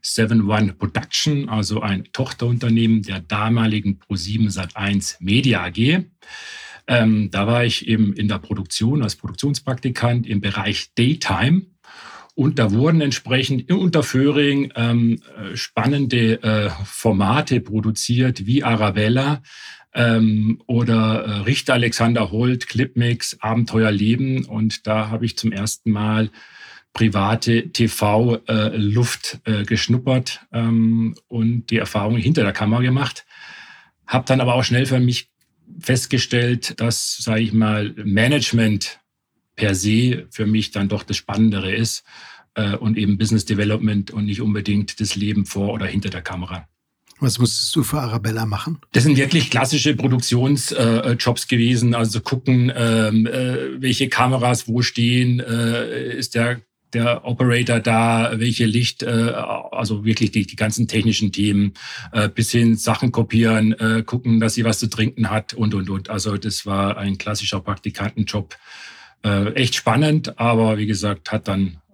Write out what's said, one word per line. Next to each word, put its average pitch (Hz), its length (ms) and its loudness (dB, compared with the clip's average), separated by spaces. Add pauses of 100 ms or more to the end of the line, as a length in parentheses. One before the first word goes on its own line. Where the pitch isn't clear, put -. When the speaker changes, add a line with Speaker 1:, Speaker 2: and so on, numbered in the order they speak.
Speaker 1:
Seven 113 480 2
One 107 220 2
Production, - 760 -2
also 107 320 -2
ein 101 320 -2
Tochterunternehmen 117 920 2
der 95 180 -6
damaligen 107 800 0
Pro - 160 -6
sieben 104 340 0
Sat 90 260 -8
eins 101 440 -2
Media 104 420 2
A 90 80 -8
G. 143 360 0 (840)
Ähm, 110 420 2
da 98 160 -2
war 120 180 2
ich 117 220 -2
eben 110 280 2
in 104 120 -2
der 107 120 -2
Produktion 110 640 -2
als 101 100 -2
Produktionspraktikant 123 1120 -2
im 104 140 -2
Bereich 101 540 -4
Daytime. 123 680 2 (720)
Und 135 240 0
da 107 140 2
wurden 156 280 4
entsprechend 131 720 -2
in 180 60 2
Unterföhring, 143 960 2
ähm, 117 480 2 (160)
äh, 98 180 -10
spannende, 117 880 0
äh, 107 280 0 (140)
Formate 113 760 0
produziert, 110 840 -2
wie 131 200 0
Arabella, 113 760 0 (540)
ähm, 113 720 2
oder, 113 560 2
äh, 110 80 -6 (100)
Richter 127 340 0
Alexander 117 560 0
Holt, 123 360 0
Clipmix, 120 760 -2
Abenteuerleben. 113 1080 0
Und 110 400 -2
da 107 240 -2
habe 113 160 -4
ich 107 100 -6
zum 110 160 -2
ersten 104 380 -4
Mal 107 400 0 (640)
private 113 800 0
T 117 160 0
V, 113 480 2 (120)
äh, 110 260 0
Luft, 113 680 -2
äh, 104 200 -2
geschnuppert, 127 840 0
ähm, 113 640 2 (140)
und 117 380 0
die 117 100 0
Erfahrung 107 400 0
hinter 117 260 2
der 101 120 0
Kamera 110 260 2
gemacht. 127 460 0 (800)
Hab 131 180 0
dann 131 160 2
aber 123 140 2
auch 123 100 2
schnell 123 220 2
für 131 120 0
mich 123 320 0 (480)
festgestellt, 123 1040 -2
dass, - 400 -2
sag 110 200 0
ich 113 120 0
mal, 107 500 2
Management 110 960 0 (580)
per 101 180 0
se 110 560 0
für 107 160 -4
mich 107 240 0
dann 101 180 -2
doch 98 140 -4
das - 160 -6
Spannendere 101 560 0
ist, - 280 -2 (520)
äh, 101 220 -2
und 110 200 0
eben 101 220 2
Business 107 260 2
Development 104 640 0
und 104 140 -4
nicht 104 160 -2
unbedingt 104 640 -2
das 104 140 -4
Leben 104 280 0
vor 101 300 -2
oder 110 100 -4
hinter 101 240 -2
der 87 140 -8
Kamera. 90 440 -10 (540)
Speaker 2:
Was 131 180 0
musstest - 380 0
du 139 80 2
für 147 160 -4
Arabella 113 460 -2
machen? 107 320 -6 (120)
Speaker 1:
Das 123 140 4
sind 143 120 4
wirklich 135 320 2
klassische 131 460 0
Produktions-, 127 800 0
äh, 117 400 2
Jobs 120 340 -2
gewesen. 117 480 2
Also 113 260 -2
gucken, 127 540 2
ähm, 110 520 2
äh, 131 540 -4
welche 131 280 0
Kameras 123 580 2
wo 120 160 0
stehen, 123 560 2
äh, 117 800 -4
ist - 180 -6
der, 120 280 0 (320)
der 120 300 0
Operator 120 540 2
da, 113 640 2
welche 120 260 0
Licht, 113 380 0
äh, 117 300 0 (360)
also 104 340 -4
wirklich 113 280 2
die, 104 160 0
die - 80 -16
ganzen 110 320 0
technischen 110 420 0
Themen, 101 440 0 (360)
äh, 104 180 0
bis 113 220 -2
hin 117 240 4
Sachen 117 380 0
kopieren, 113 640 2
äh, 113 260 0
gucken, 123 360 0
dass 110 140 2
sie 117 100 0
was 113 160 0
zu 117 80 0
trinken 110 420 -2
hat 107 240 -4
und, 107 200 0
und, 95 160 -4
und. 95 200 -6
Also 104 280 -4
das 104 280 -8
war 98 300 -2
ein 98 220 -4
klassischer 101 420 -4
Praktikantenjob. 104 960 -6 (680)
Äh, 101 280 0
echt 127 240 0
spannend, 151 640 0
aber 113 360 2
wie 107 100 -2
gesagt, 101 440 -4
hat - 160 -4
dann, 95 300 -2 (180)